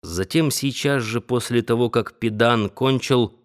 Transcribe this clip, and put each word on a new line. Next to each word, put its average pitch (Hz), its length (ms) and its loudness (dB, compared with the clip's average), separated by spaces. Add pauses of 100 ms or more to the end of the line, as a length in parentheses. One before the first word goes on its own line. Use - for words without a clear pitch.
Затем, 95 480 -2
сейчас 139 520 -2
же 113 180 -4
после 120 420 -2
того, 117 280 0
как - 280 -4
Педан 110 520 2
кончил 127 760 0